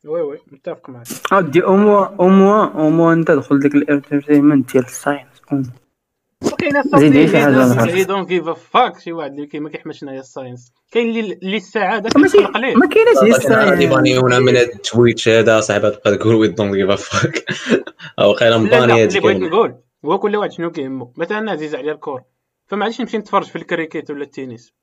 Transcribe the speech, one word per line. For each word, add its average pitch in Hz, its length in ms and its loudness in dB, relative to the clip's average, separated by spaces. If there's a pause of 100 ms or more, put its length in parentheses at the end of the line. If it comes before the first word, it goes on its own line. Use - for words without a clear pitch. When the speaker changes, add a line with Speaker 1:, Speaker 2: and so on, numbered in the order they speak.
Speaker 1:
وي، 165 160 -6
وي، 147 160 -8 (140)
متفق 151 380 -16
معك. 120 180 -20 (260)
Speaker 2:
اودي، 180 300 2
او 190 120 2
موان، 202 440 2
او 180 100 4
موان، 196 400 4
او 156 200 -2
موان 165 280 2
انت 165 140 0
دخل 139 280 0
ديك 143 160 0
الانترتينمنت 143 960 0
ديال 131 140 0
الساينس. 143 420 -8 (1160)
Speaker 1:
وكاين - 260 -4
Speaker 2:
زيد 151 440 4
Speaker 1:
الصوتي 147 120 6
Speaker 2:
شي - 100 0
حاجة 131 260 4
Speaker 1:
اللي - 0 -
Speaker 2:
أخرى. 123 400 2
Speaker 1:
he 175 40 -2
don't 190 220 -4
give 170 180 -2
a 165 80 -6
fuck، 220 480 -2
شي 170 80 -12
واحد 151 200 -10
اللي 143 160 -14
كي-، 151 120 -14
ما 151 100 -10
كيحملش 156 340 -16
نايا 135 160 -14
الساينس. 127 520 -18 (200)
كاين 233 180 -2
اللي، 220 340 -6
اللي 190 140 -4
السعاده 208 640 -2
Speaker 2:
ماشي، 381 180 4
Speaker 1:
كتخلق - 200 2
ليه. 233 180 -2
Speaker 2:
ما 294 120 4
كايناش 453 360 4
هي 220 100 4
Speaker 3:
صافي، - 140 0
انا - 80 2
غادي - 160 2
Speaker 2:
الساينس. 139 200 2
Speaker 3:
يباني 127 260 2
هنا 123 220 2
من 123 160 4
هاد 120 120 2
التويتش 117 640 0
هذا، 113 300 4
صاحبي، 104 300 0
تبقى 104 280 -2
تقول 110 300 2
we 92 40 -2
don't 98 240 -4
give 98 240 0
a - 40 -12
fuck. - 380 -4 (340)
<laughs> - 440 -10
او - 100 4
واقيلا 117 200 2
Speaker 1:
لا، 113 60 2
لا، - 20 2
Speaker 3:
مباني 117 460 4
هاد 104 40 2
Speaker 1:
اللي - 120 -2
بغيت 104 160 2
Speaker 3:
الكلمة. 92 120 -4
Speaker 1:
نقول 175 280 0 (300)
هو 185 140 -2
كل 208 160 -2
واحد 202 160 -4
شنو 170 200 -8
كيهمو. 131 460 -10
مثلًا 214 340 -6
عزيز 151 240 -8
عليا 143 160 -8
الكورة، 143 340 -12 (420)
فمعليش 208 340 -6
نمشي 220 160 -8
نتفرج 196 280 -4
في - 100 -20
الكريكيت 165 560 -8
ولا 143 120 -10
التنس 131 600 -16